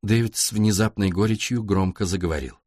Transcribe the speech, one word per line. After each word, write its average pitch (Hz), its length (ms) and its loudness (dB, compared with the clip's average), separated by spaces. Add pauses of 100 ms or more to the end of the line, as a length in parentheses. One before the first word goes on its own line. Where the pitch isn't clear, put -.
Дэвид 113 340 2
с - 160 -2
внезапной 107 580 2
горечью 110 520 0
громко 95 420 0
заговорил. 85 640 -4